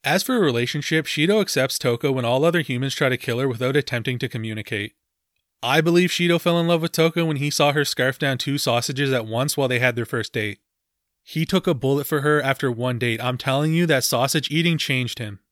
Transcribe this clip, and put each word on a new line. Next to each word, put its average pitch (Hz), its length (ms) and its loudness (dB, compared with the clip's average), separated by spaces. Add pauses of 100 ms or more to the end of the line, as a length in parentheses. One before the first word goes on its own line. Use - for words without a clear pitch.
As 156 180 2
for 254 140 0
a - 20 2
relationship, 147 640 0
Shido 196 360 2
accepts 135 360 0
Toka 131 360 0
when 127 100 -2
all 127 220 2
other 170 160 4
humans 131 340 -4
try 139 140 2
to 123 80 0
kill 120 220 -4
her 135 100 0
without 127 260 -2
attempting 127 440 -2
to 120 100 -4
communicate. 107 640 -6 (680)
I 135 200 4
believe 175 300 4
Shido 170 280 2
fell 170 220 2
in 170 80 0
love 170 120 2
with 165 120 -4
Toka 165 320 2
when 156 100 0
he 143 140 -2
saw 147 240 2
her 147 100 2
scarf 131 340 0
down 135 200 0
two 139 200 -4
sausages 135 540 0
at 117 140 0
once 120 320 -2
while 139 100 0
they 123 120 0
had 120 180 2
their 117 80 -2
first 117 260 -6
date. 107 300 -6 (600)
He 160 220 -4
took 185 220 0
a 175 60 2
bullet 139 340 0
for 147 140 0
her 147 200 2
after 135 300 0
one 120 260 -4
date. 117 240 -2
I'm 127 160 -2
telling 147 360 0
you, 175 120 2
that 139 200 2
sausage 131 440 0
eating 165 280 2
changed 127 420 -2
him. 104 220 -10 (100)